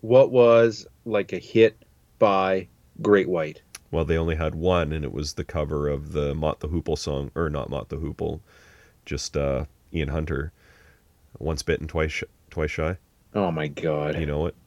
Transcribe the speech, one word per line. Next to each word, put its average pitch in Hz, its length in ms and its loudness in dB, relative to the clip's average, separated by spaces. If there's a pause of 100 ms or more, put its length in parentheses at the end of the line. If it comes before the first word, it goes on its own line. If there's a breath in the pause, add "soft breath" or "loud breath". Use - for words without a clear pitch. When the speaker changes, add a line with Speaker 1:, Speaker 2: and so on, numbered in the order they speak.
Speaker 1:
what 120 300 6
was, 117 560 6 (180)
like, 104 280 -2
a 90 60 -6
hit 113 380 4 (420)
by 95 500 2 (340)
Great 104 260 4
White? 80 340 -4 (280)
Speaker 2:
Well, 82 140 0
they 82 140 0
only 82 180 0
had 78 180 -2
one, 82 380 0
and 78 120 -4
it 67 80 -6
was 73 220 -8
the 76 100 -8
cover 73 440 -4
of 73 240 -6
the 73 220 -2
Mott 78 260 -2
the 78 80 -8
Hoople 80 300 -2
song, 69 360 -6
or 80 160 -2
not 71 200 -6
Mott 67 200 -8
the 71 60 -8
Hoople, 78 440 -6 (640 soft breath)
just, - 320 -8
uh, 69 300 -2 (260)
Ian 78 160 -2
Hunter, 78 440 -4 (840 soft breath)
Once 78 240 -4
Bitten, 80 240 -2
Twice 78 260 -2
Sh-, - 120 -8 (260)
Twice 78 200 -4
Shy. 82 260 -4 (380)
Speaker 1:
Oh, 98 160 0
my 78 180 -4
God. 76 500 -4
Speaker 2:
You 80 80 -4
know 73 200 -2
it? - 80 -6 (120)